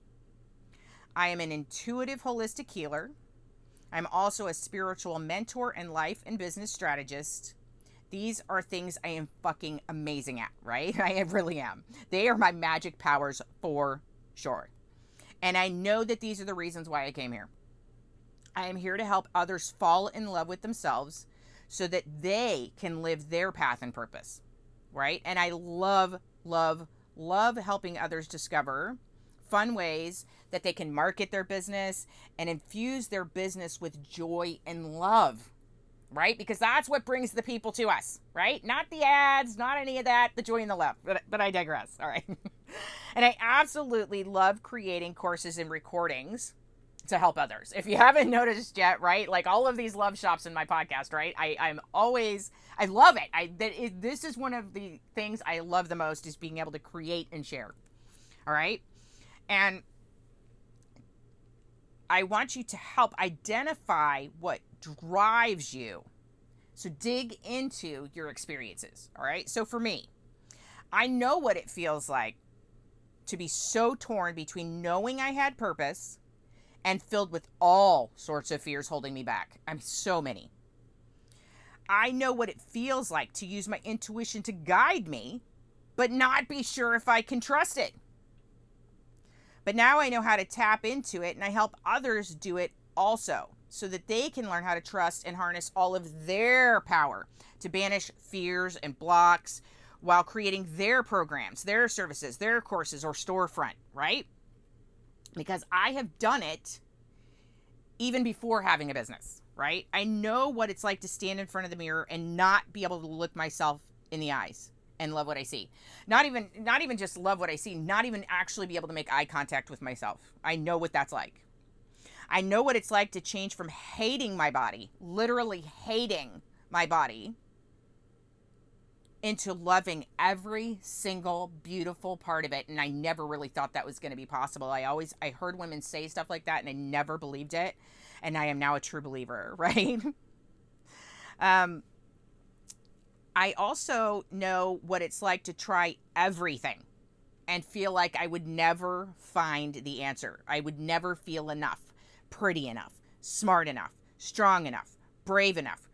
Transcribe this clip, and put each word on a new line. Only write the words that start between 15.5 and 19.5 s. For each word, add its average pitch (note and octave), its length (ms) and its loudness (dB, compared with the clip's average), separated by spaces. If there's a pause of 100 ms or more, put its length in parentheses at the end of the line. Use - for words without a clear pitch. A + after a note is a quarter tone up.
I F#3 120 4
know G3 360 0
that A3+ 160 -2
these G#3+ 200 -8
are G3 40 -12
the G3 100 -6
reasons E3+ 340 -8
why D3 180 -2
I C#3+ 60 -6
came B2+ 200 -8
here. G#2 160 -10 (1080)
I F#3 140 -4
am F#3 80 -8
here F#3 200 -4
to A3 80 -2
help G3 300 0
others F3 440 -2